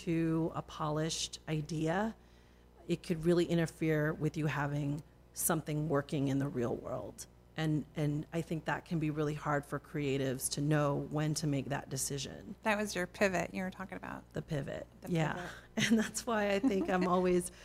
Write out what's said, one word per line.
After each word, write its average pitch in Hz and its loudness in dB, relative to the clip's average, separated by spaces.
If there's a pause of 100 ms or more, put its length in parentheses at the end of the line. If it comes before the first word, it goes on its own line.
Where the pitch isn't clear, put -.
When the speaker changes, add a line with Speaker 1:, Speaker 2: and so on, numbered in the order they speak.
Speaker 1:
to 165 2
a 151 -4
polished 156 -4 (100)
idea, 160 0 (720)
it - -2
could 160 -2
really 175 6
interfere 160 2
with 151 -2
you 151 0
having 143 0 (280)
something 156 0
working 143 2
in 139 2
the 139 0
real 123 0
world. - -8 (300)
And, 156 2 (100)
and 147 0
I 165 -2
think 160 -4
that 147 -2
can 170 -2
be 151 0
really 151 0
hard 147 0
for 147 -6
creatives 135 -2
to - -2
know 143 2
when 151 0
to 160 -2
make 139 0
that 139 -4
decision. 135 -6
Speaker 2:
That 208 2
was 208 -4
your 180 0
pivot 190 2
you 196 -2
were 185 -4
talking 190 -10
about. - -10
Speaker 1:
The - -4
pivot. - -6 (140)
Speaker 2:
The - -6
Speaker 1:
Yeah. 160 2
Speaker 2:
pivot. 175 -8 (260)
Speaker 1:
<laughs> - 4
And 226 6
that's - -4
why 214 0
I 196 2
think 196 2
I'm 185 4
Speaker 2:
<laughs> 175 4
Speaker 1:
always 180 4 (120)